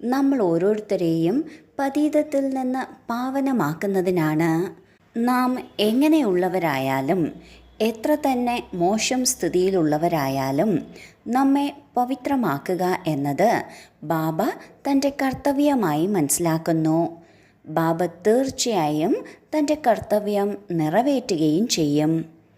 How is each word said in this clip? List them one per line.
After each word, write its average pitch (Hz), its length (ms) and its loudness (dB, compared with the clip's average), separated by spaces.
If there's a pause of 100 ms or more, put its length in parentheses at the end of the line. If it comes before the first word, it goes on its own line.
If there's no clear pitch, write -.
നമ്മൾ 269 380 2
ഓരോരുത്തരെയും 180 1040 2 (340)
പതീതത്തിൽ 285 720 0
നിന്ന് 262 600 -6
പാവനമാക്കുന്നതിനാണ്. 185 1600 0 (460)
നാം 254 480 0 (120)
എങ്ങനെയുള്ളവരായാലും, 180 1500 2 (480)
എത്ര 233 360 0 (100)
തന്നെ 247 360 -2 (100)
മോശം 220 520 0
സ്ഥിതിയിലുള്ളവരായാലും, 156 1600 0 (400)
നമ്മെ 277 460 2 (220)
പവിത്രമാക്കുക 202 1120 -2
എന്നത് 147 560 0 (400)
ബാബ 160 380 -2 (460)
തൻ്റെ 277 340 2
കർത്തവ്യമായി 262 840 0
മനസ്സിലാക്കുന്നു. 165 1120 0 (440)
ബാബ 165 400 0
തീർച്ചയായും 208 1120 0 (400)
തൻ്റെ 302 220 0 (100)
കർത്തവ്യം 202 720 0 (140)
നിറവേറ്റുകയും 175 960 0
ചെയ്യും. 156 580 0 (320)